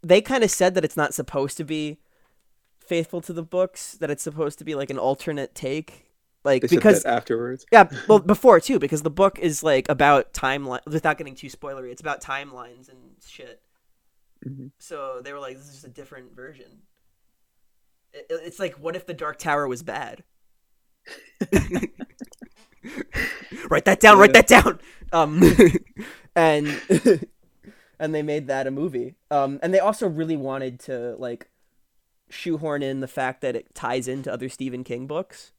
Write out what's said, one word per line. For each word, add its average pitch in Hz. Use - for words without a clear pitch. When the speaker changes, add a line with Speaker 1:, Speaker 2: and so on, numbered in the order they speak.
Speaker 1:
they 180
kinda 233
said 185
that 180
it's -
not 147
supposed 139
to 160
be 151
faithful 170
to -
the 165
books, 180
that 156
it's 143
supposed 151
to 156
be, 156
like, 139
an 135
alternate 139
take. -
Like, 135
Speaker 2:
They 123
said -
Speaker 1:
because 208
Speaker 2:
that -
afterwards? 120
Speaker 1:
Yeah, 208
Speaker 2:
<laughs> -
Speaker 1:
well, 214
before, 202
too, 254
because 147
the 156
book 190
is, 160
like, 143
about 143
timeline, 135
without 151
getting 143
too 135
spoilery, 135
it's 123
about 151
timelines 127
and 127
shit. -
Speaker 2:
Mm-hmm. 135
Speaker 1:
So 135
they 139
were 143
like, 131
"This 139
is 143
just 135
a 127
different 131
version." 135
It, 139
it, 165
it's 170
like, 180
what 160
if 185
The 170
Dark 151
Tower 147
was 123
bad? 127
<laughs> -
Write 156
that 190
down, 208
write 202
Speaker 2:
Yeah. -
Speaker 1:
that 226
down! -
Um, 160
<laughs> -
and, 147
<laughs> 175
and 156
they 151
made 147
that 135
a 135
movie. 135
Um, 139
and 175
they 190
also 202
really 160
wanted 135
to, 120
like, 120
shoehorn 151
in 135
the 131
fact 131
that 123
it -
ties 127
into 135
other 131
Stephen 127
King 127
books. 160